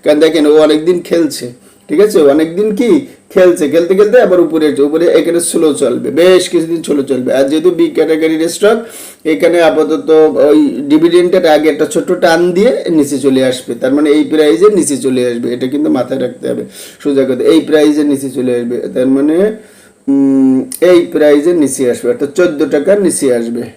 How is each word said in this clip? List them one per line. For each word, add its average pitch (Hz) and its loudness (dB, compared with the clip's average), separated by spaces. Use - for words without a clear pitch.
কারণ 151 2
দেখেন 160 2
ও - 4
অনেকদিন 156 0
খেলছে, 156 -2
ঠিক 156 -2
আছে? - 0
ও - 4
অনেকদিন 170 0
কি 240 0
খেলছে, 180 4
খেলতে 175 0
খেলতে 208 4
আবার 180 2
উপরে 156 -2
আসছে, 135 -2
উপরে 160 0
এখানে 170 -2
স্লো 160 0
চলবে, 123 -2
বেশ 180 4
কিছুদিন 165 -2
স্লো 143 -2
চলবে। 127 -4
আর 139 2
যেহেতু 156 0
বি 170 2
ক্যাটাগরির 160 -2
স্টক, 214 0
এখানে 170 0
আপাতত 151 -2
ওই 156 4
ডিভিডেন্ডের 170 2
আগে 151 0
একটা 151 -2
ছোট 165 -2
টান 170 2
দিয়ে 220 2
নিচে 139 0
চলে 131 2
আসবে, 127 -8
তার 131 -2
মানে 151 0
এই 151 2
প্রাইসের 156 2
নিচে 139 -2
চলে 127 0
আসবে, 120 -6
এটা 123 -6
কিন্তু 151 -2
মাথায় 127 -4
রাখতে - -10
হবে 120 -6
সোজা 135 0
কথা। 117 -4
এই 160 4
প্রাইসের 151 2
নিচে 139 -4
চলে 127 -2
আসবে, 120 -4
তার 131 0
মানে, 151 0
উম, 135 2
এই 175 6
প্রাইসের 151 2
নিচে 135 -4
আসবে, 117 -4
অর্থাৎ 139 -4
চোদ্দ 165 0
টাকার 185 0
নিচে 139 -4
আসবে। 117 -6